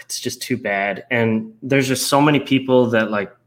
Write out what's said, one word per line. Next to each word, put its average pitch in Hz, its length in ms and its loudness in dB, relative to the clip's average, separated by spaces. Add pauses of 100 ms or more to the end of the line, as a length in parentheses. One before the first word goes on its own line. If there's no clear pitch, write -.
it's - 180 -12
just - 220 -8
too 123 160 -4
bad. 101 520 -4
And 113 440 0 (100)
there's 135 240 2
just 127 200 -2
so 139 120 2
many 147 220 4
people 127 460 2
that, 110 240 0
like, 101 200 -4 (140)